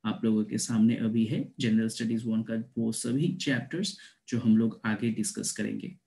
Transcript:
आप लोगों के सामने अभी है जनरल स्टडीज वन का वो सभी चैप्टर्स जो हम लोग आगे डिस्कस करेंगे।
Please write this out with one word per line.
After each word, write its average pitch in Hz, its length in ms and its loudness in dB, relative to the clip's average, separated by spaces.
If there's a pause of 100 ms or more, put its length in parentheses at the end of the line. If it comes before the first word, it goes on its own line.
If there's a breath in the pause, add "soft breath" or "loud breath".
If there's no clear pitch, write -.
आप 110 200 -4
लोगों 110 200 4
के - 140 -4
सामने 113 380 4
अभी 113 280 2
है 110 180 0 (180)
जनरल 110 280 2
स्टडीज 113 380 -2
वन 110 160 0
का 113 120 -4 (240)
वो 113 140 0
सभी 135 440 0
चैप्टर्स 151 600 -4 (320 loud breath)
जो 120 120 0
हम 110 160 6
लोग 113 280 2
आगे 110 260 0
डिस्कस 107 420 -4
करेंगे। - 420 -6 (120)